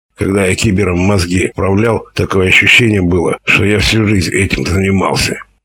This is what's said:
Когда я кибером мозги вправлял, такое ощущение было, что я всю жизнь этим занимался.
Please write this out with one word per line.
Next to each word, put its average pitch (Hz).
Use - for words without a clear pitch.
Когда 98
я 92
кибером 92
мозги 92
вправлял, 98
такое 92
ощущение 104
было, 87
что 98
я 104
всю 107
жизнь 101
этим 92
занимался. 92